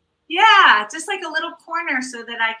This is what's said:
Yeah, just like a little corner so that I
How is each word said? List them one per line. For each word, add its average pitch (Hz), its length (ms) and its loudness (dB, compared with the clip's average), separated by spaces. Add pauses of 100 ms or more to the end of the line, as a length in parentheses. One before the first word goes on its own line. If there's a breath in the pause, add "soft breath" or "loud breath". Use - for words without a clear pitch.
(300)
Yeah, 339 600 4
just 320 160 -12
like 381 160 -6
a 320 60 -8
little 311 220 -6
corner 330 500 -6
so 247 220 -12
that 226 180 -8
I 226 200 -2